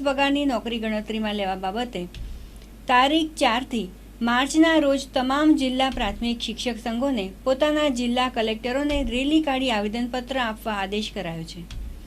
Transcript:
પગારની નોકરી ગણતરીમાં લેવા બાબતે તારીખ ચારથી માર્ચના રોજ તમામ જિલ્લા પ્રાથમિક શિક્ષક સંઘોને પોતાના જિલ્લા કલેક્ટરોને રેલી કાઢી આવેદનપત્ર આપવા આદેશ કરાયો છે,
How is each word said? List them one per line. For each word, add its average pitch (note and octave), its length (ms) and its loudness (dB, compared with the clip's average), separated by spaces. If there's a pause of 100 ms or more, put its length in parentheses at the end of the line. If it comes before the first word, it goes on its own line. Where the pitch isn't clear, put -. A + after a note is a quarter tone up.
પગારની C#4 400 2
નોકરી A#3 340 -2
ગણતરીમાં G#3+ 560 -2
લેવા F#3+ 200 -2
બાબતે F#3+ 520 -4 (800)
તારીખ C#4+ 480 4
ચારથી B3 460 0 (400)
માર્ચના C#4 560 4
રોજ C#4 260 4 (100)
તમામ C#4 420 4
જિલ્લા C4 340 2
પ્રાથમિક A#3 500 -2
શિક્ષક A3+ 440 -4
સંઘોને A#3+ 420 -2 (180)
પોતાના D4+ 460 2
જિલ્લા B3 400 0
કલેક્ટરોને B3 760 -2
રેલી C4+ 380 2
કાઢી C4 300 0
આવેદનપત્ર A#3+ 680 -2
આપવા A3 340 -4
આદેશ G3+ 420 -4
કરાયો E3 280 -6
છે, E3+ 220 -12 (420)